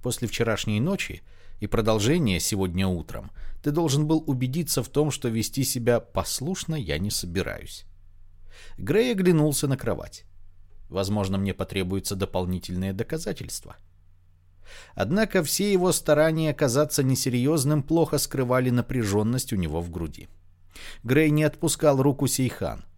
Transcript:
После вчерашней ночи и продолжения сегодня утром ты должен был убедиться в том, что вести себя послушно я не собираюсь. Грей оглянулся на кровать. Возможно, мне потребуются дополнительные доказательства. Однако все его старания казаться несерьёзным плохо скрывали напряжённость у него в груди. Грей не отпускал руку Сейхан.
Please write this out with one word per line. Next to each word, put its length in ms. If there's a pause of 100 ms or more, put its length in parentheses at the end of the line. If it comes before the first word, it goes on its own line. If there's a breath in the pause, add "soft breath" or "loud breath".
После 260
вчерашней 520
ночи 420 (380 soft breath)
и 60
продолжения 720
сегодня 460
утром 440 (320 soft breath)
ты 80
должен 360
был 200
убедиться 560
в 60
том, 220
что 180
вести 360
себя 340
послушно 760
я 240
не 120
собираюсь. 760 (920 loud breath)
Грей 360
оглянулся 540
на 100
кровать. 480 (640)
Возможно, 500
мне 160
потребуются 600
дополнительные 760
доказательства. 840 (1160 loud breath)
Однако 480
все 300
его 200
старания 600
казаться 480
несерьёзным 800
плохо 360
скрывали 520
напряжённость 840
у 40
него 240
в 100
груди. 380 (720 loud breath)
Грей 280
не 140
отпускал 580
руку 240
Сейхан. 580 (140)